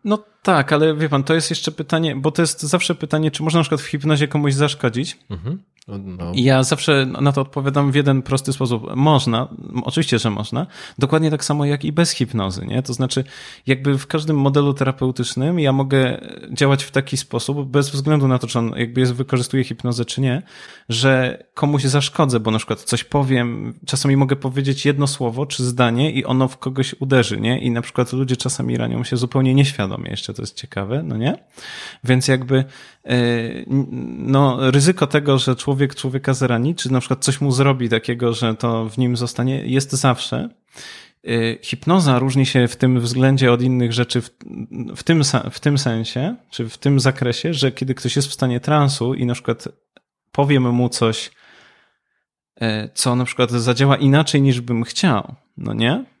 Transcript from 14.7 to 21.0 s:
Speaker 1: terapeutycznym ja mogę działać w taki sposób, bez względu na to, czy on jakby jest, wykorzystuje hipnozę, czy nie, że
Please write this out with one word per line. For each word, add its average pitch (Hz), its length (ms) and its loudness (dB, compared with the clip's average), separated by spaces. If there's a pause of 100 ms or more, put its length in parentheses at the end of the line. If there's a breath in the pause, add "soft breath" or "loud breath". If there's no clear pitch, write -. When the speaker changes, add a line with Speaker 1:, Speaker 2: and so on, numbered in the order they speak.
Speaker 1:
terapeutycznym 135 840 -2
ja 139 120 2
mogę 135 500 2 (300)
działać 139 320 2
w - 80 -12
taki 139 260 -2
sposób, 135 520 -4
bez 139 200 2
względu 143 380 2
na 127 120 4
to, 120 80 -4
czy 120 120 -2
on 117 180 -2
jakby 120 240 -2
jest, 123 120 2
wykorzystuje 127 500 -2
hipnozę, 120 420 -4
czy - 160 -6
nie, 135 200 0 (480 loud breath)
że 127 540 2 (100)